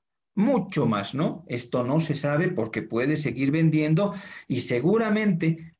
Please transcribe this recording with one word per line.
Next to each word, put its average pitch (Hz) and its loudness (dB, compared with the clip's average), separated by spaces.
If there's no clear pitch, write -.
mucho 208 2
más, 101 -2
¿no? - -2
Esto 123 -4
no 131 0
se - 0
sabe 147 0
porque 110 -4
puede 135 0
seguir 135 -2
vendiendo 160 2
y - -2
seguramente 190 0